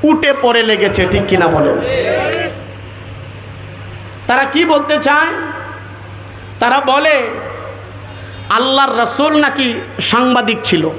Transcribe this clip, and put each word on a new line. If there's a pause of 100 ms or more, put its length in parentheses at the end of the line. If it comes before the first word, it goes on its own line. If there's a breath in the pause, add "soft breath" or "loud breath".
উঠে
পড়ে
লেগেছে,
ঠিক
কিনা
বলেন? (2500)
তারা
কি
বলতে
চায়? (1080)
তারা
বলে, (1200)
আল্লাহর
রাসূল
নাকি (200)
সাংবাদিক
ছিল।